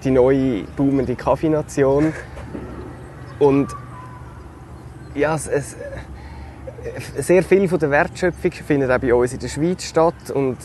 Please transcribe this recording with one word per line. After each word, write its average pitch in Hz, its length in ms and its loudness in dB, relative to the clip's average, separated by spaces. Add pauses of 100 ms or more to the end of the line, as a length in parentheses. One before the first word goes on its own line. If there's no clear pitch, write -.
die 135 80 0
neue 131 540 4 (120)
boomende 135 400 2
Kaffeenation. 147 960 2 (1300)
Und 139 300 4 (1500)
ja, 143 200 2
es, - 120 -4
es, - 300 -2 (1400)
sehr 175 240 6
viel 190 260 4
von 180 100 0
der 151 120 0
Wertschöpfung 175 600 0
findet 139 380 0
auch 123 80 4
bei 120 160 2
uns 123 180 4
in 131 60 -6
der 123 100 -6
Schweiz 165 360 -2
statt 165 480 0
und 135 320 0